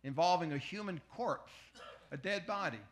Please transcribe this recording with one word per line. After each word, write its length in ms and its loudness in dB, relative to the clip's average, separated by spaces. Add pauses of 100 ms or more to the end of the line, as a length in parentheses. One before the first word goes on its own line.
involving 480 4
a 60 2
human 420 -4 (140)
corpse, 380 -2 (580)
a 60 -6
dead 300 -2
body. 340 -2 (120)